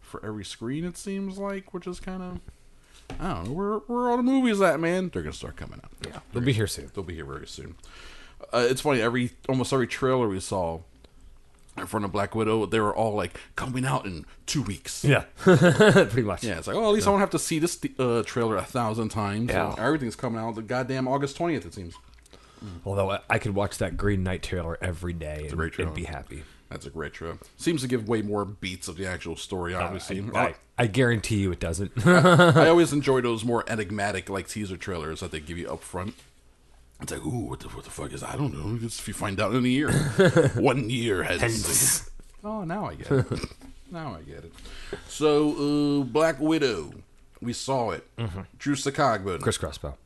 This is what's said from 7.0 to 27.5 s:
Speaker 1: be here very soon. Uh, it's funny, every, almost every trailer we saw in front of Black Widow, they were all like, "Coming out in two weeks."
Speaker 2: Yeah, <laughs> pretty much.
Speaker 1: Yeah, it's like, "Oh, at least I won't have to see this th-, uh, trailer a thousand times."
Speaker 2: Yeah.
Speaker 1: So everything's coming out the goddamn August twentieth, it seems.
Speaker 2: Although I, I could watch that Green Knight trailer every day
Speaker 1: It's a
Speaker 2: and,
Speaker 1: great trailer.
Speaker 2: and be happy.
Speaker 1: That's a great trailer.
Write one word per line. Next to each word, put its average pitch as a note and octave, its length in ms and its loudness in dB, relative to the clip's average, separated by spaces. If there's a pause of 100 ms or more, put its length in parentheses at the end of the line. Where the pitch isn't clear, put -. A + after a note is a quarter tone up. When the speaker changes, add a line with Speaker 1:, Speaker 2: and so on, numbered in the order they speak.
Speaker 1:
be E2 120 -8
here D2+ 100 -10
very C2+ 220 -12
soon. E2 280 -14 (800)
Uh, A#2+ 160 4
it's C3 120 2
funny, C3+ 200 4
every, A#2+ 300 2 (180)
almost C3 240 2
every B2 140 2
trailer B2+ 400 2
we F#2+ 120 -2
saw E2+ 420 -4 (920)
in - 120 -10
front G#2+ 180 -2
of F#2+ 60 -4
Black G2+ 240 -2
Widow, G#2+ 320 2
they A2+ 120 2
were G#2 160 2
all G#2+ 200 0
like, - 240 -4 (160)
"Coming B2+ 280 -4
out C3+ 220 -2
in E2 220 -8 (180)
two D3 160 -2
weeks." - 420 -8
Speaker 2:
Yeah, C3 280 6
<laughs> - 60 -20
pretty F3 840 8
much. G2+ 220 -4
Speaker 1:
Yeah, F#2 160 -4
it's - 80 -8
like, G#2 80 -2
"Oh, C4+ 120 0
at G#3 60 4
least G#3+ 140 2
I - 20 6
won't G3+ 120 4
have F#3+ 100 2
to E3 80 0
see - 180 -2
this E3 200 0
th-, - 220 -6
uh, A#2+ 220 2
trailer A2 360 0
a F2+ 60 -2
thousand A2+ 460 -2
times." G#2+ 400 -2
Speaker 2:
Yeah. E2+ 240 0
Speaker 1:
So - 80 -6
everything's C3 340 0
coming A2+ 240 -4
out A2+ 140 -4
the A2 80 -8
goddamn B2 460 -4
August C#3 280 -2
twentieth, D#3 300 -2
it E2+ 80 -14
seems. E2+ 220 -12 (880)
Speaker 2:
Although G2 260 0
I, G2+ 160 -2
I A2 120 2
could G2+ 160 -4
watch G2+ 240 -2
that F2 180 -4
Green G2 240 2
Knight F#2 220 -2
trailer E2 400 -6
every F2 300 -4
day D2+ 200 -8
Speaker 1:
It's D2+ 120 -8
a - 20 -10
Speaker 2:
and, D2+ 100 -6
Speaker 1:
great E2+ 160 -2
trailer. F2 160 -4
Speaker 2:
and D#2+ 60 -8
be F2 80 -6
happy. D2 400 -12 (260)
Speaker 1:
That's - 160 -12
a C#2+ 60 -12
great D2+ 220 -8
trailer. E2+ 260 -10 (180)